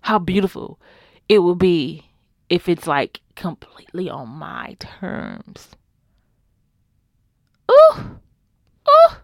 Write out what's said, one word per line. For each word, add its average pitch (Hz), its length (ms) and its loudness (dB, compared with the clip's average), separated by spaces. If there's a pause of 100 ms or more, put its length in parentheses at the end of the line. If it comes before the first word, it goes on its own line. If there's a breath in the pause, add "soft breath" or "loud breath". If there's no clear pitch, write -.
how 214 160 0
beautiful 185 600 -4 (480 soft breath)
it 214 120 6
will 175 160 2
be 165 560 -2 (360)
if 170 220 -4
it's, 170 160 -2
like, 143 360 -4 (140)
completely - 720 -12
on 127 220 -14
my - 500 -16
terms. - 880 -14 (2000)
Ooh. - 480 4 (680)
Ooh. 622 340 6